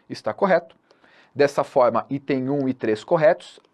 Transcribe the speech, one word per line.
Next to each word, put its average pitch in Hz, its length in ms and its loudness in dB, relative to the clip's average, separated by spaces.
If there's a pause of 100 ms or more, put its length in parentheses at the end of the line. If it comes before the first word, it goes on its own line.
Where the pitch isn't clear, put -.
Está 113 240 -8
correto. - 440 -2 (580)
Dessa 143 280 0
forma, 117 460 0
item 135 400 -4
um 139 200 -4
e 127 40 -4
três 110 300 -4
corretos, 165 560 0 (140)